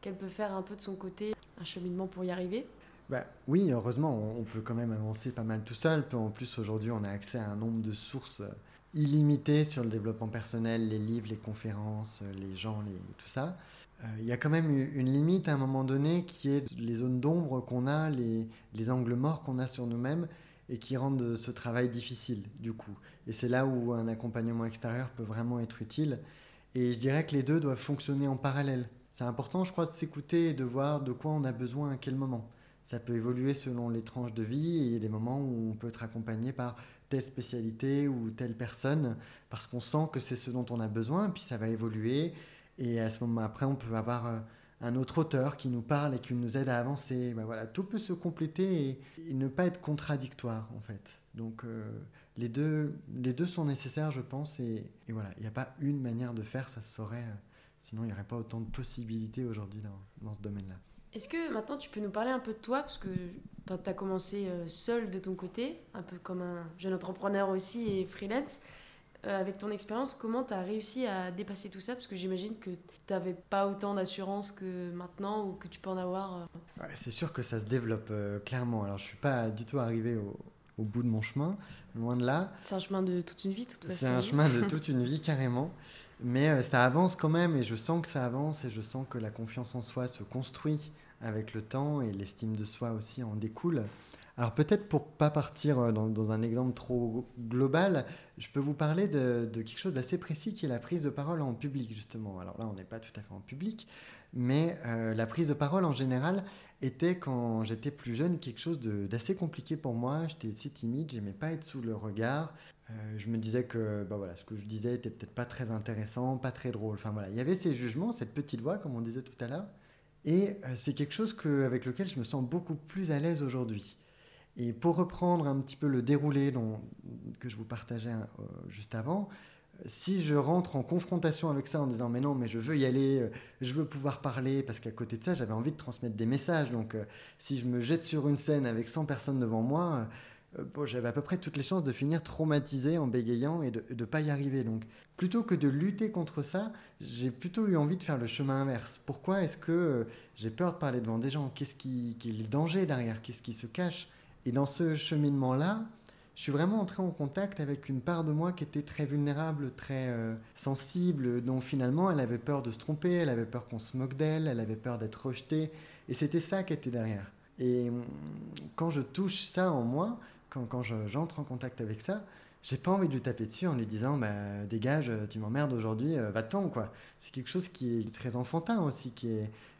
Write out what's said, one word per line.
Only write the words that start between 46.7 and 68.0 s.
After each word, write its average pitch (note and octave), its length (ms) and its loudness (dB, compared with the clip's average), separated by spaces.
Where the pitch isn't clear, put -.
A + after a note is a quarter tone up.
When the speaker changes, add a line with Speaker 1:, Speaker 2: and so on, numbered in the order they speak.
Speaker 2:
avancer. B2 560 0
Ben A2+ 100 -4
voilà, A2+ 220 -4
tout A2+ 160 -2
peut G3+ 160 -2
se G#3+ 140 -4
compléter E3+ 760 0
et, C3 120 -4
et C#3 40 -2
ne C3+ 140 2
pas C3+ 160 2
être F3 160 2
contradictoire, C3 960 -2
en G#2+ 40 -10
fait. - 400 -12
Donc, A2+ 300 -8
euh, A2+ 260 -6
les A#2+ 120 -2
deux, D3+ 460 2
les B2+ 180 0
deux D3 140 0
sont F3 180 0
nécessaires, D3 480 0
je B2+ 80 -4
pense. C#3+ 400 -6
Et, A2+ 300 -4
et A#2+ 40 -4
voilà, G#2+ 260 -4
il G#2 40 -8
n'y A2 60 -4
a G#2+ 40 -8
pas B2+ 280 -6
une C#3+ 200 2
manière A#2+ 340 -2
de A2+ 80 -4
faire, B2+ 260 -4
ça A2 140 -12
se - 120 -12
saurait, A2 240 -6
euh, A#2 160 -8
sinon, A2 240 -6
il - 20 -2
n'y G#2+ 60 -2
aurait G2+ 120 -6
pas A#2+ 120 -6
autant A2+ 240 -4
de G#2+ 100 -6
possibilités A2+ 720 -4
aujourd'hui G#2+ 360 -6
dans, G2+ 480 -12
dans G#2 60 -6
ce G2+ 80 -12
domaine-là. G2+ 320 -6
Speaker 1:
Est-ce - 140 -8
que E4 220 -2
maintenant, A3+ 280 -4
tu - 100 -14
peux G#3+ 120 -8
nous G#3 100 -2
parler A3 200 0
un B3+ 100 0
peu A3+ 120 -6
de A3 60 -8
toi ? C4 240 -2
Parce - 160 -10
que, F#3+ 100 -6
enfin, F#3 180 -4
t'as F#3+ 120 -2
commencé, F#3+ 540 -2
euh, F3 200 -4
seul A3+ 420 0
de F#3 80 -4
ton F#3 160 -4
côté, A#3 460 -4
un F#3+ 80 -10
peu F3 160 -12
comme F3+ 240 -6
un F3 220 -6
jeune F#3 160 -2
entrepreneur F#3+ 560 2
aussi F#3+ 400 0
et F#3+ 160 2